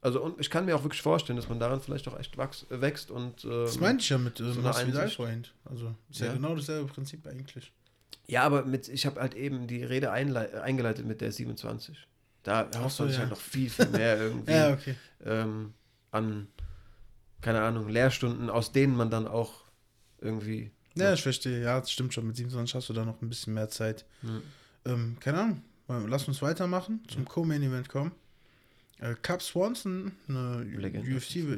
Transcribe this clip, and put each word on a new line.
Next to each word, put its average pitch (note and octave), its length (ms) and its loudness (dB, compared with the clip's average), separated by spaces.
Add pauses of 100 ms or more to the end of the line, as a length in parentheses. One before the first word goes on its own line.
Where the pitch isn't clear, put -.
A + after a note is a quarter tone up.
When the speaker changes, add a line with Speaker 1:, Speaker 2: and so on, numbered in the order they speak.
Speaker 1:
also, B2+ 200 2
und D#3+ 200 -4
ich - 80 -2
kann F3 160 0
mir E3+ 100 4
auch C3+ 80 2
wirklich D3 180 -2
vorstellen, D#3 360 2
dass A#2 100 -4
man A#2 120 -2
daran B2 200 0
vielleicht C#3 300 -6
auch - 100 -8
echt - 180 -10
wachs-, C3+ 320 -6
wächst C3+ 420 -2
und, B2 340 -8
ähm, A#2 60 -4
Speaker 2:
Das A#2+ 280 0
meinte A3+ 240 4
ich - 60 2
ja C3+ 80 4
mit, B2 240 -2
äh, - 40 -4
Speaker 1:
so B2 60 0
eine B2 100 -2
Speaker 2:
Masvidal B2 420 2
Speaker 1:
Einsicht. G#3+ 120 -2
Speaker 2:
vorhin. A#2 300 -4 (180)
Also, A#2 320 -8 (140)
ist - 100 -10
ja A#2 80 0
Speaker 1:
Ja. B2 60 -2
Speaker 2:
genau D3+ 220 0
dasselbe D3 360 -4
Prinzip D3 340 -10
eigentlich. C3 460 -14 (540)
Speaker 1:
Ja, B2 180 2
aber C#3+ 220 6
mit, C3 240 -2
ich C3 160 0
hab C#3 120 0
halt B2 180 -2
eben B2+ 320 -4
die A#2+ 180 -4
Rede B2+ 260 2
einlei-, A#2+ 500 0
eingeleitet A#2+ 440 2
mit A2 160 -4
der A2 100 -2
siebenundzwanzig. A#2 760 -8 (380)
Da A2+ 300 2
Speaker 2:
Ach A#2 100 -2
Speaker 1:
hofft C3+ 140 -2
Speaker 2:
so, - 60 0
Speaker 1:
man C#3 60 2
sich C3 80 0
Speaker 2:
ja. A#2+ 40 2
Speaker 1:
halt B2 100 0
noch - 80 -6
viel, C3 300 -2
viel - 180 6
mehr A2+ 300 4
Speaker 2:
<laughs> G#2+ 40 2
Speaker 1:
irgendwie, A#2+ 300 0
Speaker 2:
Ja, D3+ 220 8
okay. C3+ 220 -4 (280)
Speaker 1:
ähm, A2 500 -2 (380)
an, G#2+ 360 0 (920)
keine A2+ 220 2
Ahnung, A2 260 0
Lehrstunden, A#2+ 600 2
aus A2 240 0
denen C3+ 240 6
man A2+ 120 4
dann A2 180 2
auch A2+ 260 0 (640)
irgendwie A2 520 -4 (240)
Speaker 2:
Ja, F#3+ 160 6
Speaker 1:
noch F3 40 6
Speaker 2:
ich - 80 0
verstehe. B2 400 0
Ja, B2 160 4
das B2+ 120 -4
stimmt B2+ 220 -2
schon. A2+ 140 -2
Mit A2 80 -2
siebenundzwanzig B2 400 -2
hast B2 140 -4
du A2+ 40 -4
da A2+ 120 0
noch A2+ 160 -4
ein A#2 80 -4
bisschen A2 240 -4
mehr A2 160 0
Zeit. A2 360 -2 (180)
Speaker 1:
Ja. A2+ 680 -8
Speaker 2:
Ähm, A#2 300 0
keine D3+ 180 2
Ahnung. G#3+ 220 2 (480)
Lass C#3 180 0
uns C#3 140 -2
weitermachen, F3+ 680 0
zum - 160 -4
Speaker 1:
Ja. - 60 -10
Speaker 2:
Co-Main-Event C#3+ 580 0
kommen. D3 240 -2 (880)
Äh, A#2 220 -4
Cub F3 200 -2
Swanson, F#3+ 680 -2 (160)
eine B2 380 -2
Speaker 1:
Legende. G#2 440 -4
Speaker 2:
U C3 60 0
F B2+ 140 -4
C, F3 100 -4 (180)